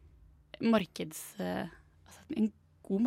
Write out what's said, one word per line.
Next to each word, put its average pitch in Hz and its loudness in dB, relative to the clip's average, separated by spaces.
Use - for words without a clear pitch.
markeds-, 190 0
eh, 180 -4
altså, - -20
en 214 2
god 196 0